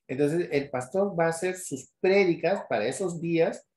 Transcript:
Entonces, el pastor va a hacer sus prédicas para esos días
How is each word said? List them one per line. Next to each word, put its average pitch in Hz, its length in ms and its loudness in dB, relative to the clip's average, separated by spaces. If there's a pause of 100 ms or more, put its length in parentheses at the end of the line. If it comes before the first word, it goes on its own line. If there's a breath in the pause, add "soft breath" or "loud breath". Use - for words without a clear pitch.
Entonces, 147 420 0
el 139 200 -2
pastor 180 480 -2
va 165 80 2
a 165 40 2
hacer 185 260 -4
sus - 440 -10
prédicas 190 680 2
para 113 200 0
esos 175 320 -4
días 170 560 0